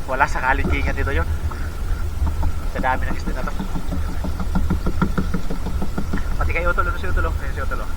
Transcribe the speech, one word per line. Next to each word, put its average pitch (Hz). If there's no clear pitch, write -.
Wala 131
sa 127
kalikingan 139
dito 135
yun. 165
Sa 123
dami 127
ng -
isda -
na -
to. -
Pati -
kay -
Utol, -
ano -
si -
Utol, -
oh? -
Ayun -
si -
Utol, -
oh. -